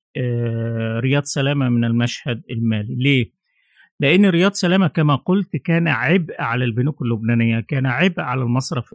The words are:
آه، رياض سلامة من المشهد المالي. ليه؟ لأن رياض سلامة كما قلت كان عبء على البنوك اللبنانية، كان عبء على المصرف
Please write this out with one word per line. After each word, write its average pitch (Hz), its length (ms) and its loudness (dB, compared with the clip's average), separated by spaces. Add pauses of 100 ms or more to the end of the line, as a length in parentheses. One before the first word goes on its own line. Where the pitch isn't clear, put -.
(180)
آه، 113 800 -2
رياض 135 240 0
سلامة 139 460 -2
من 120 160 2
المشهد 117 680 -2
المالي. 113 440 -2
ليه؟ 127 360 2 (680)
لأن 180 260 4
رياض 185 260 4
سلامة 185 360 2
كما 147 280 2
قلت 185 400 -2
كان 170 320 0
عبء 147 540 0
على 123 240 -2
البنوك 123 360 -2
اللبنانية، 117 580 0
كان 135 260 -4
عبء 151 360 -2
على 131 200 -4
المصرف 123 540 -4